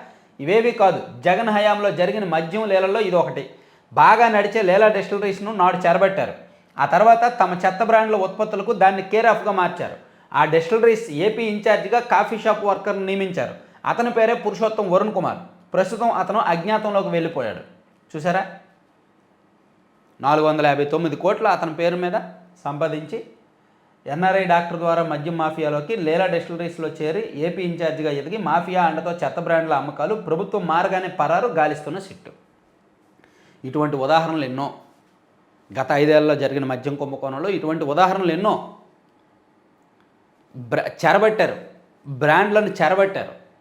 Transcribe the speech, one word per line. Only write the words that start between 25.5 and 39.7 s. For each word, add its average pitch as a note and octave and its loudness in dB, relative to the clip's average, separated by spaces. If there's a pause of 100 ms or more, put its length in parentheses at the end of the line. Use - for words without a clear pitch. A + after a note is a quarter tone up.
లేలా F3 0
డిస్టిలరీస్లో E3+ -6
చేరి D#3+ -6
ఏపీ F3 -4
ఇన్ఛార్జిగా D#3 -4
ఎదిగి, C#3+ -6
మాఫియా F3+ 0
అండతో D#3+ -2
చెత్త E3+ -6
బ్రాండ్ల E3 0
అమ్మకాలు, C#3+ -4
ప్రభుత్వం F#3 -4
మారగానే F#3 0
పరారు, E3+ 0
గాలిస్తున్న D3+ -2
సిట్టు. - -18 (1300)
ఇటువంటి D3 -2
ఉదాహరణలు D#3 2
ఎన్నో. C3 -6 (1080)
గత C3 -4
ఐదేళ్లలో D3+ 6
జరిగిన C3+ -2
మద్యం C3 -6
కుంభకోణంలో C3+ -8
ఇటువంటి D#3+ -4
ఉదాహరణలు F3+ 2
ఎన్నో. F#3 -2 (1800)